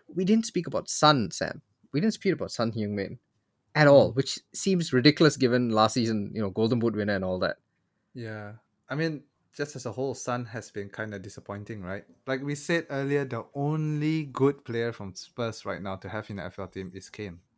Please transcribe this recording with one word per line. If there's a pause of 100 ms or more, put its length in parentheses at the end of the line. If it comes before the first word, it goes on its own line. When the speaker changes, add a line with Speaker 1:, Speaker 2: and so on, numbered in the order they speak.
Speaker 1:
We
didn't
speak
about
Son,
Sam. (280)
We
didn't
speak
about
Son
Heung-min (580)
at
all,
Speaker 2:
Mm.
Speaker 1:
which (140)
seems
ridiculous
given
last
season,
you
know,
Golden
Boot
winner
and
all
that. (560)
Speaker 2:
Yeah. (360)
I
mean, (300)
just
as
a
whole,
Son
has
been
kinda
disappointing,
right? (240)
Like
we
said
earlier,
the
only
good
player
from
Spurs
right
now
to
have
in
the
F
L
team
is
Kane. (180)